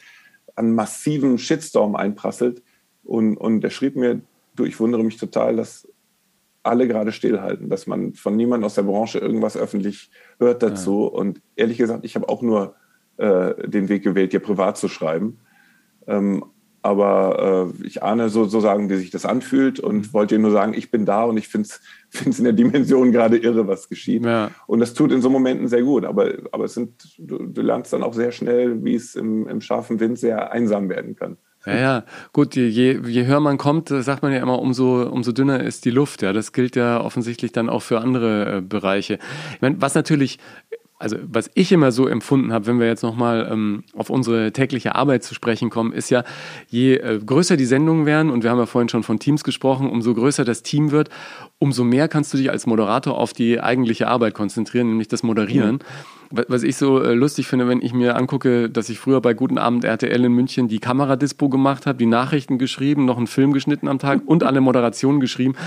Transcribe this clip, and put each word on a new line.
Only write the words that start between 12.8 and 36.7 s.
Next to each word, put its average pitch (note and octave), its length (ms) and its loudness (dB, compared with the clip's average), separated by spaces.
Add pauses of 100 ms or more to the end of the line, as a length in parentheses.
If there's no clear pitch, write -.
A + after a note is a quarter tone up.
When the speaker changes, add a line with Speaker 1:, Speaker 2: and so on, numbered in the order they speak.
Speaker 1:
äh, F#2 520 0
den G2 200 -2
Weg G2+ 140 0
gewählt, F#2+ 300 0
dir - 80 2
privat G2 360 -2
zu G2+ 120 -6
schreiben. F2 500 -4 (720)
Ähm, G2+ 360 -2 (400)
aber, G2 960 2
äh, - 60 -10
ich - 160 -10
ahne A2+ 260 0
so-, A2 140 2
sozusagen, G#2 480 2
wie F#2+ 60 0
sich F#2 140 -4
das F#2 140 -8
anfühlt B2+ 540 0
und G#2 200 -2 (100)
Speaker 2:
Mhm. - 40 -16
Speaker 1:
wollte G#2+ 220 2
dir A2 60 4
nur A2 100 4
sagen, G#2 240 2
ich - 160 -8
bin G#2+ 160 0
da G2+ 160 0
und A#2 140 0
ich G#2+ 100 -4
find's, - 340 -6 (160)
<laughs> - 140 -20
find's - 280 -2
in A#2 60 2
der A#2+ 100 4
Dimension B2+ 580 4
gerade A2+ 240 4
irre, A2+ 320 2
was F#2+ 200 -4
geschieht. - 360 -4
Speaker 2:
Ja. A2+ 260 0 (160)
Speaker 1:
Und A#2 140 0
das A#2 120 0
tut D3 200 2
in C3 100 2
so B2+ 80 4
Momenten C3 380 0
sehr A#2+ 140 2
gut, B2+ 220 2
aber, G2 280 0 (180)
aber A2 140 -4
es G#2+ 100 -8
sind, - 440 -10
du, - 200 -12
du - 240 -6
lernst A2+ 300 -2
dann - 100 -2
auch A#2 120 -4
sehr A#2+ 180 -2
schnell, A#2+ 520 -2
wie B2+ 120 0
es - 180 -8
im, A2 320 -4
im A2+ 140 -8
scharfen A2+ 400 -4
Wind A2+ 180 0
sehr A2+ 320 -2
einsam G#2 380 0
werden - 260 -8
kann. F#2 220 -10 (280)
Speaker 2:
Ja, G2+ 140 -2
ja. B2+ 260 0 (280)
Gut, - 240 2
je, B2 100 2
je, B2 400 2
je A#2+ 200 0
höher C#3+ 120 4
man C#3+ 200 2
kommt, D3 340 0
äh, C3+ 100 -2
sagt C3+ 220 -2
man C#3 80 0
ja C3 100 0
immer, B2+ 160 0
umso, B2+ 460 2
umso B2 260 -4
dünner C3+ 320 2
ist - 220 -6
die A#2+ 80 2
Luft. C#3+ 300 0
Ja, F#2+ 100 0
das G#2+ 200 -4
gilt B2+ 220 0